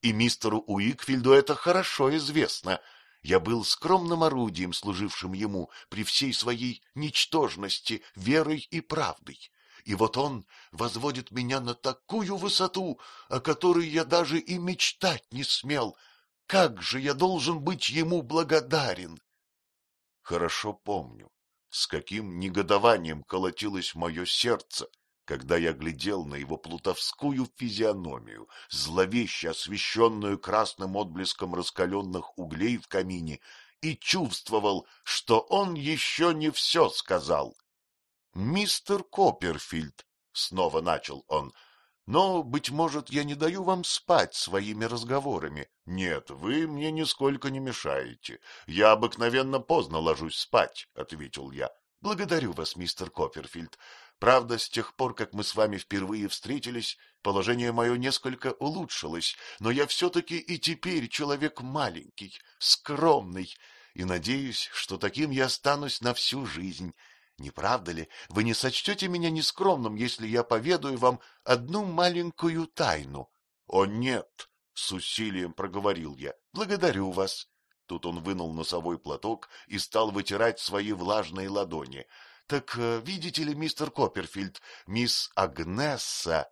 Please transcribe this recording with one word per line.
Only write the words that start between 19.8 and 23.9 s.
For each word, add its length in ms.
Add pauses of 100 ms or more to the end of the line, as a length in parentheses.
Хорошо 500
помню, 580 (400)
с 160
каким 520
негодованием 840
колотилось 720